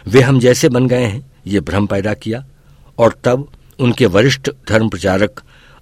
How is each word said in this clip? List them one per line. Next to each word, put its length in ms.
वे 140
हम 200
जैसे 280
बन 200
गए 160
हैं, 260
ये 140
भ्रम 260
पैदा 280
किया 300
और 260
तब 240
उनके 300
वरिष्ठ 420
धर्म 200
प्रचारक 520